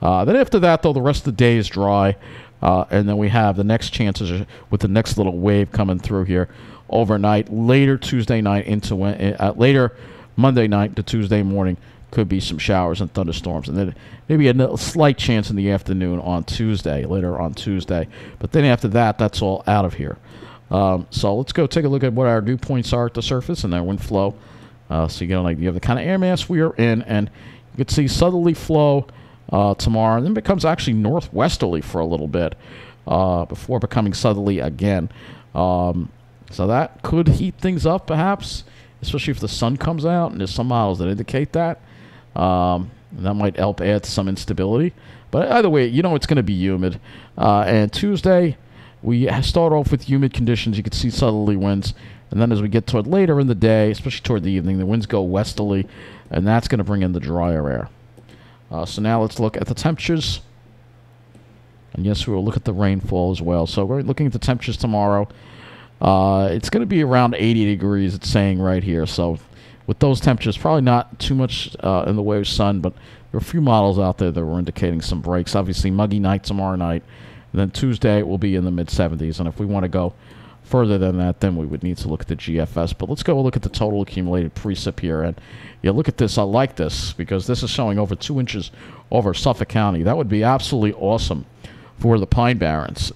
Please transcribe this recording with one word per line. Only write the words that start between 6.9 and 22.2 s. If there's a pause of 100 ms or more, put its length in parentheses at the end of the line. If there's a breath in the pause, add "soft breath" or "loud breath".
later
Tuesday
night
into
Wed-,
uh,
later (420 loud breath)
Monday
night
to
Tuesday
morning (340 loud breath)
could
be
some
showers
and
thunderstorms,
and
then (360 loud breath)
maybe
a
n-,
slight
chance
in
the
afternoon
on
Tuesday,
later
on
Tuesday. (300 loud breath)
But
then
after
that,
that's
all
out
of
here. (540 loud breath)
Um,
so
let's
go
take
a
look
at
what